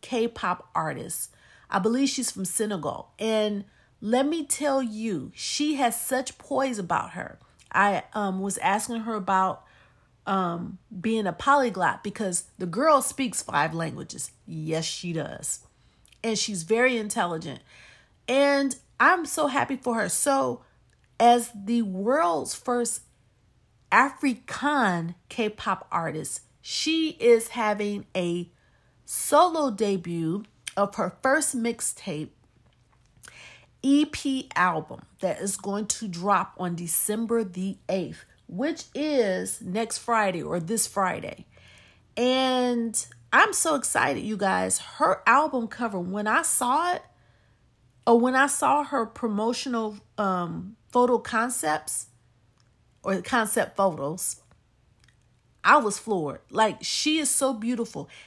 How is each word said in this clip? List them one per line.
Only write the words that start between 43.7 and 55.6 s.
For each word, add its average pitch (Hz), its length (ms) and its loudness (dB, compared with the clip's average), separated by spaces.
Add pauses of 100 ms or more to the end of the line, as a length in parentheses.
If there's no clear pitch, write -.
excited, - 460 0
you 214 160 -4
guys. 190 420 0
Her - 480 0
album 262 400 4
cover, 214 320 -6
when 190 260 -4
I 233 160 2
saw 320 520 0
it, - 100 -8 (1040)
or 233 120 8
when 254 160 2
I 269 120 6
saw 285 360 2
her 269 220 -2
promotional, 220 920 -2 (200)
um, 180 580 -2 (140)
photo 247 300 4
concepts - 880 -2 (960)
or 190 180 -2
concept 220 560 0
photos, 160 600 -2 (1300)